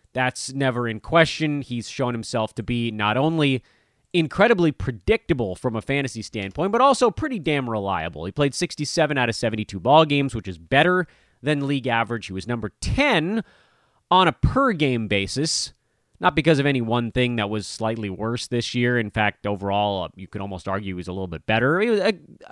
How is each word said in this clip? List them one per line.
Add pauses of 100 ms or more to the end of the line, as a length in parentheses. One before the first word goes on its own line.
(120)
That's
never
in
question.
He's
shown
himself
to
be
not
only (480)
incredibly
predictable
from
a
fantasy
standpoint,
but
also
pretty
damn
reliable.
He
played
sixty-seven
out
of
seventy-two
ball
games,
which
is
better (360)
than
league
average.
He
was
number (100)
ten (680)
on
a
per-game
basis, (480)
not
because
of
any
one
thing
that
was
slightly
worse
this
year.
In
fact,
overall,
uh,
you
could
almost
argue
he
was
a
little
bit
better.
He
was,
uh, (400)